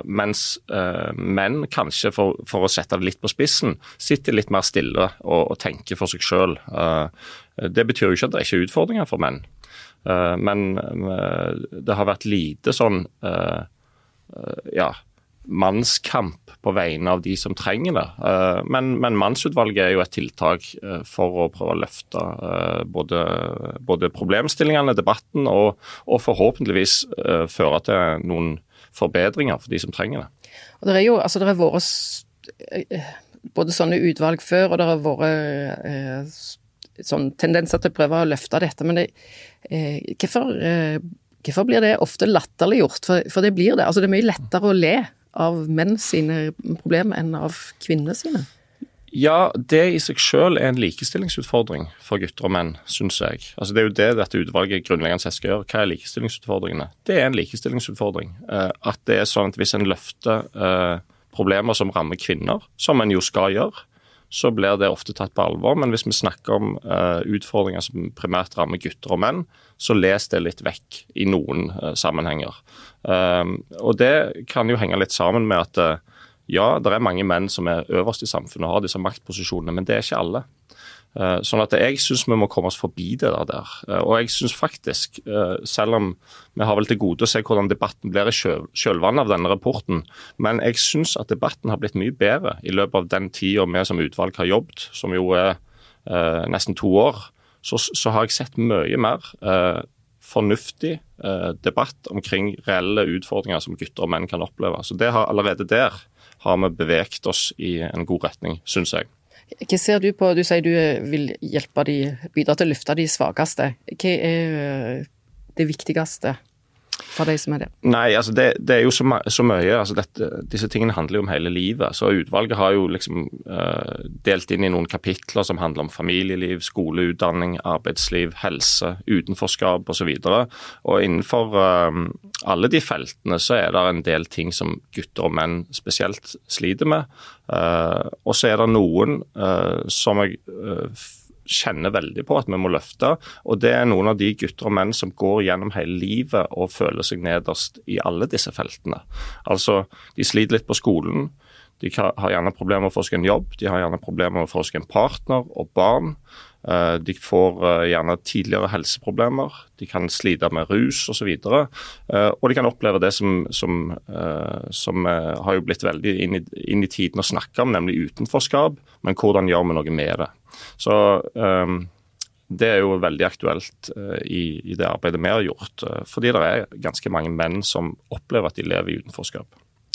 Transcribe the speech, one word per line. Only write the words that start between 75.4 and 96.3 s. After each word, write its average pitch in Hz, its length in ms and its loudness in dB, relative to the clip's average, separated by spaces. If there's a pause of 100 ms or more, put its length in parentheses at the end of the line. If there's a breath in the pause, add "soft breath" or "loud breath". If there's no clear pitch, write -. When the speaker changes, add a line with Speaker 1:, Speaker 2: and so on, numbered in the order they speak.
Speaker 1:
med 92 120 4
at, - 180 -4
eh, 80 200 2 (500 soft breath)
ja, 110 320 2
det 104 140 2
er 110 60 2
mange 98 260 0
menn 92 240 0
som 85 180 -4
er 85 220 0
øverst 92 340 0
i - 20 -6
samfunnet - 420 -6
og 85 60 -2
har 104 80 2
disse 95 180 -4
maktposisjonene, 90 760 -6
men 92 120 -4
det 117 100 2
er 110 60 0
ikke - 180 -4
alle. 101 260 -4 (640 loud breath)
Eh, 92 320 0
sånn 113 160 0
at 110 160 0
jeg 135 240 4
synes - 300 0
vi 113 100 4
må 101 80 4
komme 90 220 -2
oss - 100 -8
forbi 90 400 -6
det - 140 2
der, 78 160 -4
der. - 220 -10 (180)
Eh, 95 100 0
og - 220 2
jeg 117 100 -4
synes - 240 -2
faktisk, - 720 -6
eh, 101 300 0 (100)
selv 113 300 0
om 104 80 0 (500 loud breath)
vi 107 120 0
har 104 120 4
vel 107 80 0
til 107 140 0
gode 98 260 0
å - 0 -
se 110 160 0
hvordan 101 240 2
debatten 98 460 -4
blir 101 180 2
i - 40 -2
kjø-, 78 360 -2
kjølvannet 107 540 2
av 101 80 2
denne 90 180 0
rapporten, 101 540 -2 (340 loud breath)
men 113 240 0
jeg 113 160 0
synes - 400 0
at 110 140 -10
debatten 113 400 -4
har 139 80 -4
blitt 104 180 -4
mye 120 160 -2
bedre 131 480 0
i 92 80 -6
løpet 98 240 0
av 87 160 -2
den 95 180 -2
tiden 95 460 0
vi 92 120 2
som 87 120 0
utvalg 90 400 -2
har 90 140 0
jobbet, - 420 -2
som 95 160 -6
jo 92 240 2
er, 92 220 2 (500 soft breath)
eh, 82 400 0